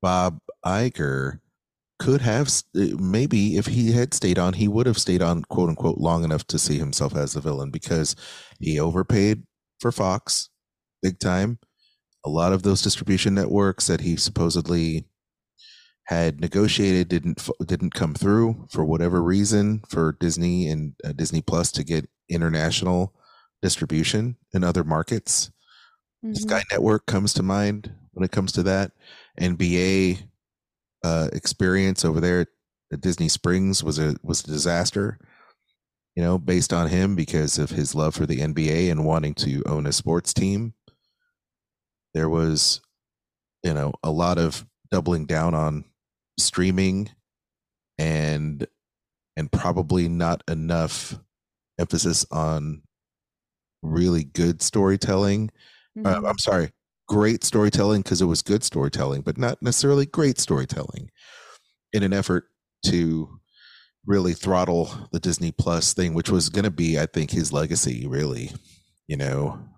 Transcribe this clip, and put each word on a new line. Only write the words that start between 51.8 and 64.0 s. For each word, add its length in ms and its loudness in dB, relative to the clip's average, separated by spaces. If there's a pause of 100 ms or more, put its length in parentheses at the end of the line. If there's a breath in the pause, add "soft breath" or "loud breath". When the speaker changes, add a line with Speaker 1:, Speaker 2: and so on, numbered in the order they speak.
Speaker 1:
on 520 -4 (960)
really 420 2
good 380 0
storytelling. 880 2
Uh, 520 -18 (140)
Speaker 2:
Mm-hmm. 100 -2
Speaker 1:
I'm 140 -2
sorry, 320 0 (420)
great 300 4
storytelling 600 4
'cause 180 0
it 40 4
was 160 2
good 220 0
storytelling, 580 -2
but 160 -4
not 240 -2
necessarily 440 2
great 340 0
storytelling, 720 -4 (840 loud breath)
in 100 2
an 100 2
effort 360 0 (360)
to 540 0 (640 loud breath)